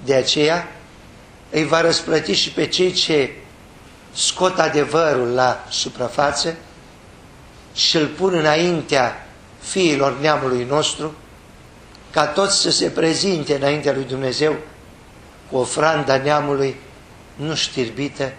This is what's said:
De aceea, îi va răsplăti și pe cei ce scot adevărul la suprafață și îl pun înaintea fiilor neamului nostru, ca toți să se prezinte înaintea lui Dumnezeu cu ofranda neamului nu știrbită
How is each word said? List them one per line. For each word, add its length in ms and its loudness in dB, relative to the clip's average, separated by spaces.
De 80 0
aceea, 580 2
îi 160 0
va 160 2
răsplăti 520 0
și 180 0
pe 160 -2
cei 240 0
ce 400 0
scot 460 0
adevărul 680 2
la 420 0
suprafață 880 -4
și 240 0
îl 100 2
pun 260 -2
înaintea 920 2
fiilor 600 0
neamului 440 2
nostru, 520 -2
ca 140 2
toți 360 2
să 100 2
se 180 0
prezinte 640 0
înaintea 380 0
lui 100 -2
Dumnezeu 520 -2
cu 60 -2
ofranda 600 2
neamului 580 0
nu 200 -6
știrbită 840 -4